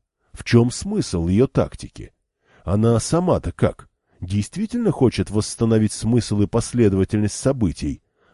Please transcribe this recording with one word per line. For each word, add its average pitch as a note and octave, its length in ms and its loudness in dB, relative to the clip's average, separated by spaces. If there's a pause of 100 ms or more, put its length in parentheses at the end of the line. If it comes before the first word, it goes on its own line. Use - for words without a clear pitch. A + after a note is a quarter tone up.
(320)
в - 120 -18
чём A#2 260 4
смысл C#3 580 -4
её G#2+ 180 4
тактики? - 640 -4 (520)
Она A2 340 2
сама-то D#3 540 0
как? - 360 -4 (320)
Действительно F3 720 -2
хочет - 400 0
восстановить A2 640 0
смысл A2 500 0
и G2 40 2
последовательность G#2 880 0
событий, B2 680 -2 (320)